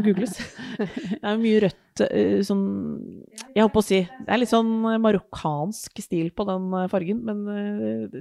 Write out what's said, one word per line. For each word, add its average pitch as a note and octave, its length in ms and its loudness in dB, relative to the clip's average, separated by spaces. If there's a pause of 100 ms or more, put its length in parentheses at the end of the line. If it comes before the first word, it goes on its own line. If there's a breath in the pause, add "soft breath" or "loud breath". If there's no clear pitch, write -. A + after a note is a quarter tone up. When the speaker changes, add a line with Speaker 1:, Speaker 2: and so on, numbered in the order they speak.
Speaker 1:
googles. G#3 340 2
Speaker 2:
<laughs> - 420 -12
Speaker 1:
Det G#3 440 -6
er G#3 140 -2
jo A3+ 60 0
mye A3 200 6
rødt, - 380 -2
eh, G3+ 400 4
sånn, G3 840 -2 (300)
jeg G#3 80 6
holdt G#3+ 120 6
på G#3+ 80 4
å - 20 -10
si, F#3+ 180 4
det - 260 -10
er G3+ 100 2
litt A#3+ 100 2
sånn, A3+ 360 2 (100)
eh, A3 40 0
marokkansk G3 1000 -2
stil E3+ 300 -2
på G#3 160 -4
den, F#3 280 -4
eh, F#3 140 0
fargen, G3 360 -2
men, G#3 240 -4
eh, G#3 580 -4 (140)